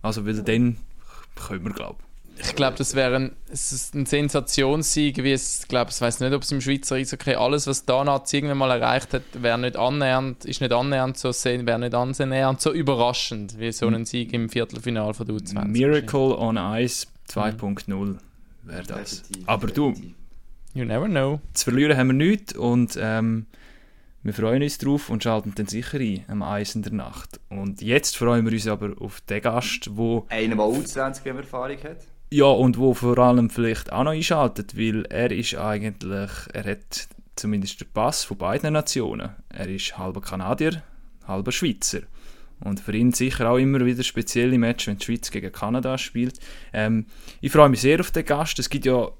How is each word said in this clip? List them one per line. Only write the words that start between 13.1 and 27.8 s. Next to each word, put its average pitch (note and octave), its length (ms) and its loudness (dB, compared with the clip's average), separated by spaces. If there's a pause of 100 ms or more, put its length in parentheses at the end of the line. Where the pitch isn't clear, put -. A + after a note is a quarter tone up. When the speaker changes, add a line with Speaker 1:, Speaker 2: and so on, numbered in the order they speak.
Speaker 2:
wie A2+ 140 -4
so A2+ 160 -2
ein A2+ 180 2
Sieg A#2 280 -6
im A#2 160 -2
Viertelfinale A2+ 640 -2
von A2 120 -6
der A2 100 -4
U G#2+ 40 -4
zwanzig. G2+ 320 -4
Speaker 1:
Miracle C3+ 680 4
on A2+ 200 0
Ice A2 500 -2
Speaker 2:
Mhm. - 200 -20
Speaker 1:
zwei G#2 240 -2
Punkt G#2 360 -4
null G2 300 -4 (460)
wäre - 200 -12
das. - 380 -10
Speaker 3:
Definitiv, F#2+ 260 -10
Speaker 1:
Aber A2 200 0
du, C#3 240 2
Speaker 3:
definitiv. - 240 -8 (580)
Speaker 2:
You B2+ 100 -4
never A#2 240 0
know. D3 320 2 (140)
Speaker 1:
zu - 120 0
verlieren C#3+ 300 4
haben C3 120 4
wir C3 80 6
nichts F3+ 420 2
und, A#2+ 420 2
ähm, A2 460 0 (800)
wir G#2 100 -2
freuen A2+ 280 2
uns C#3+ 160 -2
drauf C#3+ 320 0
und A2+ 140 -2
schalten G#2+ 320 0
dann G#2 120 -4
sicher A#2+ 320 -6
ein G#2+ 280 -2
am G2+ 160 -4
Eis G#2 320 -4
in A2 60 -2
der G#2 100 -6
Nacht. - 560 -8
Und G2 340 -6